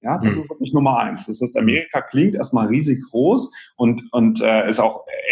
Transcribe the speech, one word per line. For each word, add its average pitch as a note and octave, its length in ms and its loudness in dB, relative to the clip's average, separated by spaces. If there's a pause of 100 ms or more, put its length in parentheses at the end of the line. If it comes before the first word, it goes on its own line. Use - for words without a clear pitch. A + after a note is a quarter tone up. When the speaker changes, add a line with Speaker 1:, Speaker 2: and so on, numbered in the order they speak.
Speaker 1:
Ja, A#3 160 -2
das - 160 0
Speaker 2:
Hm. D#3+ 80 -4
Speaker 1:
ist D3+ 80 -10
wirklich G3+ 240 -8
Nummer C#3 240 2
eins. - 300 -4
Das A2 120 -8
heißt, B2 160 -4
Speaker 2:
Hm. - 60 0
Speaker 1:
Amerika C3+ 400 0
klingt E3+ 320 2
erstmal A#2 320 -2
riesig C3 460 0
groß F3+ 400 0 (240)
und, A#2 360 0
und, A2+ 300 2
äh, A2 260 2
ist A2 120 0
auch A2 260 0 (260)